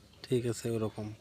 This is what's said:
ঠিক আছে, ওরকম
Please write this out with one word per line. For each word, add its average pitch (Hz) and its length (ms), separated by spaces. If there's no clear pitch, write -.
ঠিক 123 260
আছে, - 140
ওরকম 110 300